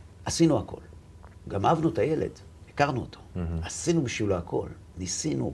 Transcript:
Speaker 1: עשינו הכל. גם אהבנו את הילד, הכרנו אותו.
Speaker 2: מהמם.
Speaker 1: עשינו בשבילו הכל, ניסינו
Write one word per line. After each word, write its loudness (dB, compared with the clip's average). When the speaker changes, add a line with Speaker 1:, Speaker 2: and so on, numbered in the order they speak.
Speaker 1:
עשינו 6
הכל. -8
גם 0
אהבנו 4
את -2
הילד, 2
הכרנו 2
אותו. -10
Speaker 2:
מהמם. -2
Speaker 1:
עשינו 0
בשבילו 0
הכל, -2
ניסינו -2